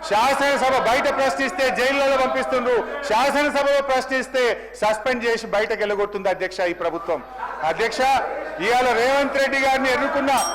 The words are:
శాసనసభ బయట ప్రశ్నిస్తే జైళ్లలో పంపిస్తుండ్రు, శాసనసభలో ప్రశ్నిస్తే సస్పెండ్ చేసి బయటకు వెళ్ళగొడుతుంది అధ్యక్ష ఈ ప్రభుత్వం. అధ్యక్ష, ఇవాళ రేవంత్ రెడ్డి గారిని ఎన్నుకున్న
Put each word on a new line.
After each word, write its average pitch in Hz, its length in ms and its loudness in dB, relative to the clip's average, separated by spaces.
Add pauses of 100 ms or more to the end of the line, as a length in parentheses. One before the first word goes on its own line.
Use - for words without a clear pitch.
శాసనసభ 254 800 2
బయట 277 260 2
ప్రశ్నిస్తే 269 540 0
జైళ్లలో 277 480 2
పంపిస్తుండ్రు, 254 840 0
శాసనసభలో 277 800 2
ప్రశ్నిస్తే 262 920 -2
సస్పెండ్ 220 480 0
చేసి 226 240 -2
బయటకు 208 320 0
వెళ్ళగొడుతుంది 202 500 -2
అధ్యక్ష 185 300 -4
ఈ 180 140 0
ప్రభుత్వం. 165 500 -4 (400)
అధ్యక్ష, 165 360 -2 (600)
ఇవాళ 247 340 2
రేవంత్ 277 440 2
రెడ్డి 269 220 2
గారిని 269 340 2
ఎన్నుకున్న 269 380 0 (240)